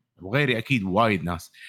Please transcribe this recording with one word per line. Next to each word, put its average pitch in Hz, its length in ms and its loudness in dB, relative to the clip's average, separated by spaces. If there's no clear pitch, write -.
وغيري 123 360 0
أكيد 117 260 0
وايد 98 400 2
ناس 87 280 -6